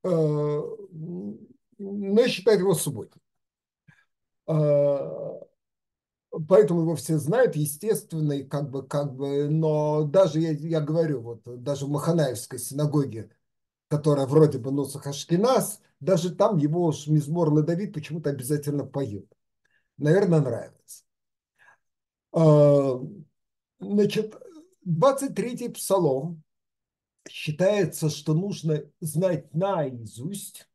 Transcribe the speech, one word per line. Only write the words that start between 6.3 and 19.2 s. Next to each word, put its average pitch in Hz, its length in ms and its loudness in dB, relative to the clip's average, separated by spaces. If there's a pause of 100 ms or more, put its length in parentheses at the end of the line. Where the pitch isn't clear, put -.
поэтому 185 340 6
его 165 120 0
все 160 240 -2
знают, 180 380 2
естественно, 156 760 -2
и 139 120 -6
как 143 260 -6
бы, 131 160 -8
как 143 280 -4
бы, 143 340 -2
но 151 560 0
даже 151 360 4
я, 160 120 0
я 151 280 -2
говорю, 151 400 -2
вот, 120 420 -14
даже 143 240 -4
в 143 40 -6
Маханаевской 147 680 -2
синагоге, 135 720 -4 (580)
которая 147 380 0
вроде 139 320 4
бы 120 120 -8
нусах 139 360 -4
ашкеназ, 170 760 0 (200)
даже 175 340 0
там 202 240 2
его 160 280 2
уж 147 220 -2
мизмор 156 420 2
на 151 120 4
Давид 170 300 -2
почему-то 151 380 -6
обязательно 143 540 -4
поют. 104 420 -8 (680)